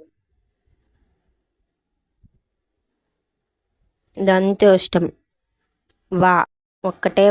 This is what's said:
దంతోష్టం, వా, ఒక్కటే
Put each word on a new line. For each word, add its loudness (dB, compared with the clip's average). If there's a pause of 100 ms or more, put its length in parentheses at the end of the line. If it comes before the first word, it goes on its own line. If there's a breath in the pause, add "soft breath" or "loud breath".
(4000)
దంతోష్టం, 0 (1040)
వా, 0 (480)
ఒక్కటే -2